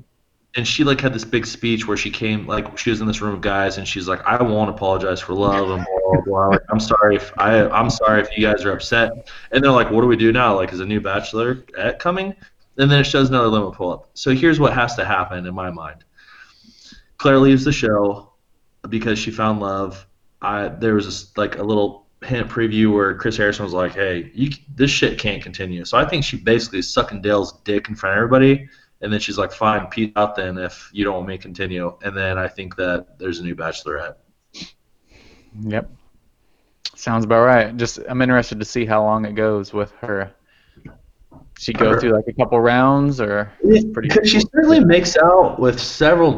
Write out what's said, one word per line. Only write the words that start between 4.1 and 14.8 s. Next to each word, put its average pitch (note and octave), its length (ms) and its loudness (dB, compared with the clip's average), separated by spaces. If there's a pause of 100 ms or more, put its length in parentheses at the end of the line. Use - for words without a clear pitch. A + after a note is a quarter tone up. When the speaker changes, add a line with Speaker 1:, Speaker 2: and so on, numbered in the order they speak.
Speaker 1:
"I A#2+ 160 2
won't G#2+ 260 0
apologize F#2 520 -2
for - 120 -8
love," G2 380 0
and F#2 160 -4
blah, F#2+ 260 -2
blah, F#2 120 4
blah. G2 240 0
Like, G2 120 2 (100)
"I'm A2 100 0
sorry G#2 360 2
if - 220 -6
I, G#2+ 300 2
I'm A2+ 200 0
sorry G#2+ 320 2
if G2+ 160 -4
you G#2+ 100 0
guys G#2 180 0
are G2 80 0
upset." A#2 580 -2 (220)
And C3 120 2
they're C#3 60 6
like, A#2+ 200 4
"What A2 120 2
do B2 60 4
we A#2+ 80 4
do A2+ 160 4
now? A#2 240 2
Like, F#2 160 -2
is F2+ 80 -8
a F#2+ 40 -6
new G#2 160 -2
Bachelorette G#2+ 1000 -4
coming?" F#3+ 340 -4 (440)
And C#3 120 4
then C#3+ 100 6
it C3+ 40 4
shows C3+ 240 2
another B2 200 2
limo G#2+ 220 0
pull F2+ 220 -6
up. - 220 -12
So - 200 -2
here's D3+ 260 4
what B2+ 120 4
has A#2+ 240 -2